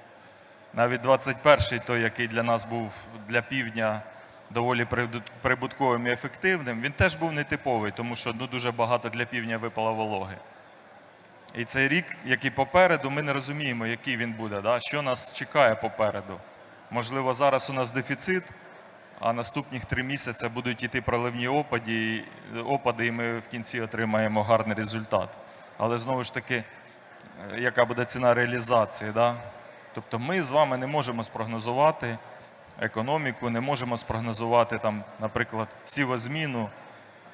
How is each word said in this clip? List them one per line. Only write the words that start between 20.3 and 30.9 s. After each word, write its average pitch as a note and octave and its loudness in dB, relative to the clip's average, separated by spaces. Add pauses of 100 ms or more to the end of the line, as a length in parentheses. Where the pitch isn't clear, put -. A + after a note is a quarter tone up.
будуть A#2+ -4
йти B2 -2
проливні A#2+ 0
опади, A2+ 0 (420)
опади, A#2+ 0
і A#2 0
ми A#2 -2
в A2+ -12
кінці A#2+ -4
отримаємо A2 2
гарний G#2+ 4
результат. G#2+ 0 (480)
Але A#2 0
знову B2 -2
ж - -6
таки, B2+ -4
е, - -12
яка B2 4
буде A#2+ 2
ціна B2 4
реалізації, A#2 2
да? A#2+ 4 (580)
Тобто A2+ -6
ми E3+ 0
з C3 -2
вами C#3 4
не B2+ -4
можемо B2+ 0